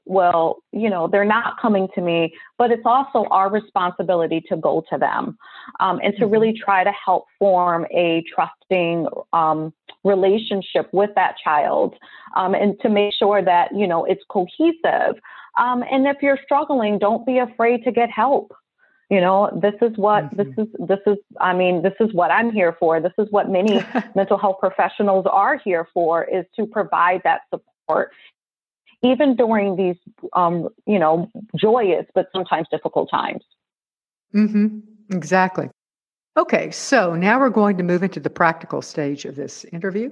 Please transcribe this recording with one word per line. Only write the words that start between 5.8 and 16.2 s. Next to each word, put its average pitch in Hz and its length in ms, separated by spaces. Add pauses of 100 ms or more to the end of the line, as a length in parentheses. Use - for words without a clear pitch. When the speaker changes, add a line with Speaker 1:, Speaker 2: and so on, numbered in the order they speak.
Speaker 1:
and 202 120
to 202 80
Speaker 2:
Mm-hmm. 202 100
Speaker 1:
really 220 200
try 196 300
to 202 80
help - 340 (120)
form 180 540
a 165 320 (100)
trusting, 170 720 (280)
um, 160 380 (320)
relationship 196 880
with 202 200
that 185 300
child, 151 500 (420)
um, 190 200
and 202 240
to 233 100
make 208 240
sure 202 300
that, 175 320
you 202 100
know, 170 180
it's 190 240
cohesive. - 960 (380)
Um, 247 320
and 269 160
if 285 160